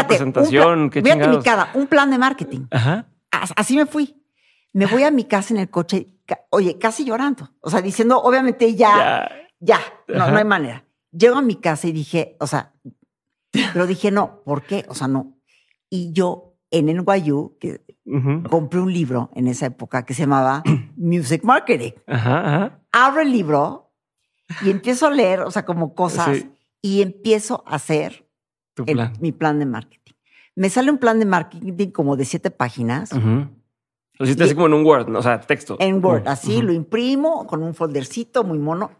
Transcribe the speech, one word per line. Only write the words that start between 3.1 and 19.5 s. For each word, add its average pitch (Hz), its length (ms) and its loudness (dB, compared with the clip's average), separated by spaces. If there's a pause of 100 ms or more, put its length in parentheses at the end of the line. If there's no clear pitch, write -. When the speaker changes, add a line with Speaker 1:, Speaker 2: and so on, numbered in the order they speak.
Speaker 1:
As-, - 240 -4
así 214 200 0
me 294 100 4
fui. 294 280 -4 (580)
Me 196 140 2
voy 226 160 2
a 294 80 4
mi 262 140 2
casa 196 280 -2
en 220 60 0
el 190 120 -2
coche, 175 360 -4 (180)
ca-, - 260 -6
oye, 180 280 0
casi 226 260 -2
llorando. 254 460 -4 (100)
O - 100 -10
sea, 185 120 0
diciendo, 226 400 2
obviamente, 247 540 2
ya, 208 200 6
Speaker 2:
Ya. - 340 2 (280)
Speaker 1:
ya, 175 220 -2 (260)
no, 143 160 -2
Speaker 2:
Ajá. 135 80 2
Speaker 1:
no 214 80 4
hay 214 60 2
manera. 156 400 -4 (260)
Llego 226 260 4
a 277 60 2
mi 226 140 0
casa 165 320 -2
y 160 40 -2
dije, 156 460 -4
o 156 80 -6
sea, - 260 -6 (1000)
pero 180 160 0
dije, 196 240 0
"No, 196 320 -2
¿por 143 180 -4
qué?" - 260 -8
O - 60 -14
sea, 131 140 -6
no. 135 280 -4 (540)
Y 175 220 -6
yo 180 420 -2 (160)
en 156 200 2
N 175 120 -2 (240)
Y 147 60 0
U, 147 260 -6
que - 220 -12 (240)
Speaker 2:
Ujú. 139 440 -2
Speaker 1:
compré 160 300 0
un 185 140 0
libro 127 420 -2
en 123 140 -2
esa 127 180 -4